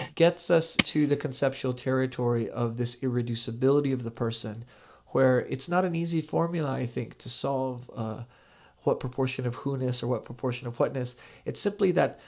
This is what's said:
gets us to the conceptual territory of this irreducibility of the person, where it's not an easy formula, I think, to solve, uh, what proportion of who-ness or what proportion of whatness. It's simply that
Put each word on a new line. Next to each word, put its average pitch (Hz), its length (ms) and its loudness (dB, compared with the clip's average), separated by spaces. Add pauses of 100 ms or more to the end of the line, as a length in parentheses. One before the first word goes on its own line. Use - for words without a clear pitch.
(140)
gets 170 360 4
us 160 260 2
to - 300 4
the 143 100 2
conceptual 131 580 0
territory 127 760 0
of 117 260 -2
this 120 200 -2
irreducibility 123 960 2
of 123 120 -2
the 113 60 -6
person, 113 540 -6 (440)
where 131 380 4
it's - 220 -6
not 180 160 2
an 170 120 -2
easy 165 240 -2
formula, 165 500 0
I 127 160 -2
think, 123 320 -6
to - 100 -12
solve, 131 680 -4
uh, 110 260 -4 (640)
what 139 160 2
proportion 127 460 -2
of 120 100 -2
who-ness 127 460 -2
or 127 40 -2
what 120 180 0
proportion 123 440 -4
of 117 100 -6
whatness. 135 380 0 (280)
It's - 140 -4
simply 202 340 2
that 151 360 2